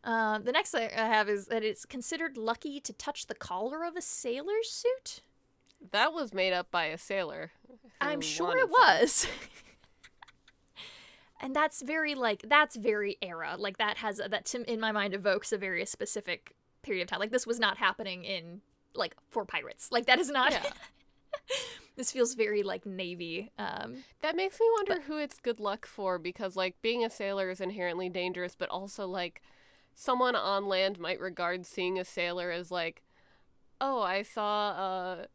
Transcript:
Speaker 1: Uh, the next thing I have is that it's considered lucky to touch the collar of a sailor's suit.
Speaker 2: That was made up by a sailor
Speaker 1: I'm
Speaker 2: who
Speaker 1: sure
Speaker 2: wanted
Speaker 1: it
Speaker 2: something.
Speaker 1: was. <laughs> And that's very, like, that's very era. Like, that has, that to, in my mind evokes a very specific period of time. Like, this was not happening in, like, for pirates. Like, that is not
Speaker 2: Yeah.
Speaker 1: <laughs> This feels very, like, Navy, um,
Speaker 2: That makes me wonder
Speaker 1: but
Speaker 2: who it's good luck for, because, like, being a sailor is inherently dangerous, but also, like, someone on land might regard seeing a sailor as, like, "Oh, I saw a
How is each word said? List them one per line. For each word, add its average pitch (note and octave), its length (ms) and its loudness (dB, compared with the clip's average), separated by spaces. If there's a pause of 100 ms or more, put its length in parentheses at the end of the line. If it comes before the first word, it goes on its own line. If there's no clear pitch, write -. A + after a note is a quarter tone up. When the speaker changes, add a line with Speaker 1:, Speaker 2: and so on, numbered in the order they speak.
Speaker 1:
Uh, A3 340 2
the A3 140 0
next E4 180 2
thing A#3 240 0
I A3 120 2
have G#3+ 240 4
is G3+ 160 0
that A3+ 180 0
it's G#3+ 220 -2
considered C#4 500 -4
lucky A#3 420 -4
to - 140 -10
touch - 340 -8
the - 80 -8
collar B3+ 500 -4
of E4+ 120 -6
a F4+ 60 -6
sailor's F4 680 -2
suit. - 520 -2 (720)
Speaker 2:
That B3 200 4
was D4 220 -4
made F#3 180 2
up F3 180 -2
by E3+ 160 2
a D#3+ 120 -4
sailor D#3+ 540 -4 (480)
Speaker 1:
I'm D4 200 0
Speaker 2:
who - 20 -4
Speaker 1:
sure - 260 -2
Speaker 2:
wanted B4+ 160 4
Speaker 1:
it F4+ 60 0
Speaker 2:
something. G#4+ 300 10
Speaker 1:
was. - 320 6
<laughs> - 40 -8 (2000)
And C4+ 140 -6
that's D4+ 280 2
very, D4+ 320 0
like, A#3 340 0
that's D4 280 8
very G#3 440 0
era. E3 380 -6
Like, G3+ 180 -4
that G#3+ 220 0
has, G#3+ 180 -2
that G3+ 300 -4
to, A#3+ 160 -4 (100)
in A3 80 -2
my A3 120 0
mind G3+ 220 0
evokes G3 380 0
a G#3 60 -2
very F#3 260 -2
specific - 680 -6 (280)
period F#3 200 -2
of F3+ 60 -4
time. F#3+ 100 -4
Like, G#3+ 140 -2
this B3 140 2
was A#3 120 0
not G3+ 180 2
happening F#3 480 -2
in, F3 380 -8 (320)
like, E3+ 200 -2 (160)
for G#3+ 140 -2
pirates. - 480 -6
Like, A#3 140 4
that B3+ 120 8
is D4 120 2
not C#4 220 4
Speaker 2:
Yeah. A#3 140 2
Speaker 1:
<laughs> - 60 -2 (1200)
This B3 140 -2
feels B3+ 240 4
very, G#3+ 300 2
like, F#3 220 -4
Navy, F3+ 720 -6
um, A3+ 400 -6 (240)
Speaker 2:
That D#4 120 0
makes F#4+ 240 -2
me A4+ 160 6
wonder G4+ 200 0
Speaker 1:
but D#4+ 80 -4
Speaker 2:
who D4+ 160 -6
it's D4 200 -6
good A#3+ 220 -4
luck G#3 260 -4
for, F#3 320 -2
because, F#3 380 -6
like, F#3 260 0
being A#3 220 2
a A3+ 60 0
sailor G3 400 -2
is F#3 100 -8
inherently F#3 480 -2
dangerous, F3+ 480 -4
but - 120 -4
also, G3 380 -6
like, F3+ 360 -6 (520)
someone B3 400 2
on G3 320 2
land F#3+ 320 2
might E3+ 220 -4
regard F3+ 460 -2
seeing F#3 320 -2
a F3+ 60 -2
sailor F3 460 -2
as, F3 220 -6
like, E3+ 300 -4 (760)
"Oh, C4 220 2
I F#3+ 200 2
saw G#3 480 0
a F#3 640 -2